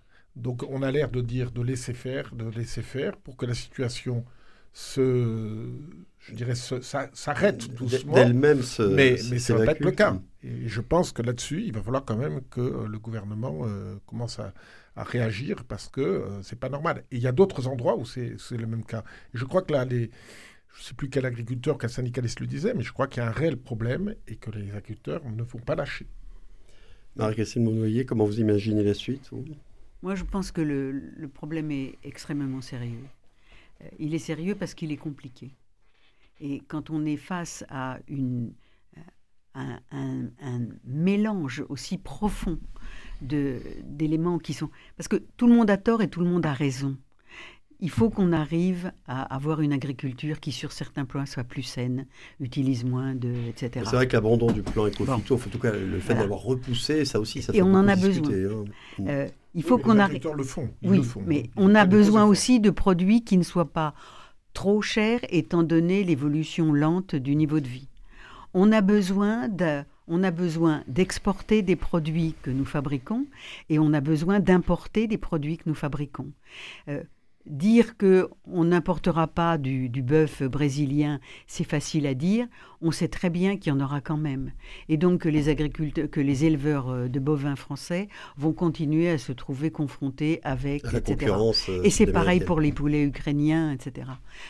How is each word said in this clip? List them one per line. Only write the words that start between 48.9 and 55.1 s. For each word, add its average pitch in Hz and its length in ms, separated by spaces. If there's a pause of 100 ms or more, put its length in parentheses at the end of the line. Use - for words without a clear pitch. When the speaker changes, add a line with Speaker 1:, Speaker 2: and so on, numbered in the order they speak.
Speaker 3:
à 131 160 (120)
avoir 151 260
une 147 120
agriculture 139 640
qui, - 120
sur 135 200
certains - 340
points, 139 200
soit 131 180
plus 127 200
saine, 127 420 (340)
utilise 131 460
moins 131 300
de, 120 140
et 120 260
cetera. 123 340
Speaker 2:
C'est 120 60
vrai 127 120
que 123 60
l'abandon 117 380
du 110 100
plan 107 240
éco-phyto, 107 500